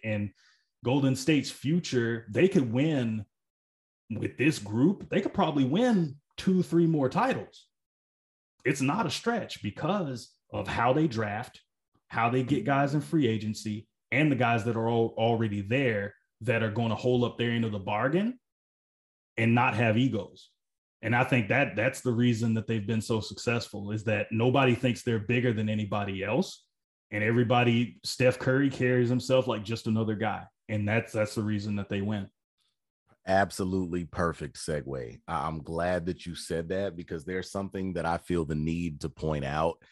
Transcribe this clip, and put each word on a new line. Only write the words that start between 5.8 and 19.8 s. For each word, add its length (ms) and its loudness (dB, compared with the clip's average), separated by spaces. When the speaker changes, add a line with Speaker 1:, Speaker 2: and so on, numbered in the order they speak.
Speaker 1:
two, 260 2
three 240 4
more 220 2
titles. 580 -2
It's 180 0
not 240 0
a 40 -4
stretch 520 -6
because 680 -4
of 160 -6
how 240 2
they 160 4
draft, 540 -6
how 200 0
they 140 2
get 240 -2
guys 260 2
in 80 2
free 260 2
agency, 600 -4
and 200 2
the 60 2
guys 280 2
that 120 0
are 140 0
al-, 260 2
already 460 2
there 520 0
that 200 2
are 80 0
gonna 240 0
hold 300 2
up 140 -4
their 140 0
end 120 0
of 80 -2
the 60 -4
bargain 600 0
and 160 4
not 200 4
have 220 2